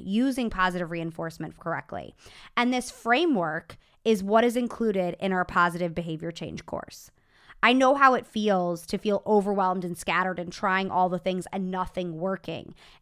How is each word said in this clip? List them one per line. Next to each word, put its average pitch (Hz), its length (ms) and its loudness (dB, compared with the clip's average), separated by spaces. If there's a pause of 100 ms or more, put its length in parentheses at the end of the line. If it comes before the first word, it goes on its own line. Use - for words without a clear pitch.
using 240 460 0
positive 180 420 0
reinforcement 165 640 -8
correctly. 135 560 -8 (440)
And 247 160 2
this 247 180 -4
framework 233 880 0 (260)
is 220 180 2
what 214 220 4
is 240 140 2
included 214 640 -2
in 190 100 0
our 180 140 0
positive 175 500 0
behavior 165 360 -6
change 165 340 -10
course. - 440 -12 (540)
I 233 100 6
know 262 220 6
how 269 180 6
it - 140 0
feels 185 600 0
to 208 100 -4
feel 202 280 0
overwhelmed 196 600 2
and 175 120 -6
scattered 180 420 0
and 175 120 -8
trying 190 400 0
all 185 180 2
the 180 100 -2
things 185 320 -4
and 190 200 -4
nothing 180 460 -4
working. 185 580 -6 (260)